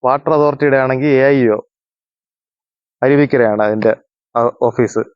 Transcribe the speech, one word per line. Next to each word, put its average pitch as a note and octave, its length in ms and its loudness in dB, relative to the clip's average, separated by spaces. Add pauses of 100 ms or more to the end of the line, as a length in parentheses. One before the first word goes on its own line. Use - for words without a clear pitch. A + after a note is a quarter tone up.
വാട്ടർ C#3+ 320 -2
അതോറിറ്റിയുടെ D3 460 0
ആണെങ്കിൽ C3 240 -2
എ C3+ 240 2
ഐ C#3 80 0 (160)
ഒ - 20 -6 (1500)
അരുവിക്കരയാണ് B2+ 640 2
അതിന്റെ, G#2+ 240 0 (460)
ആ, A#2 40 0 (260)
ഓഫീസ്. A2+ 340 -2 (140)